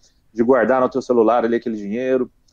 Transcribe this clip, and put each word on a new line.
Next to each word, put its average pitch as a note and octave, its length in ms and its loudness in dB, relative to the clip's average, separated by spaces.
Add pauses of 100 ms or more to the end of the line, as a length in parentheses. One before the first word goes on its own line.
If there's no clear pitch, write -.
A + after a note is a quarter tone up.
(340)
de A2+ 80 0
guardar B2+ 400 2
no B2 80 2
teu B2+ 140 -6
celular A#2 420 2
ali A#2 120 -2
aquele A2+ 200 -8
dinheiro. B2 540 -4 (220)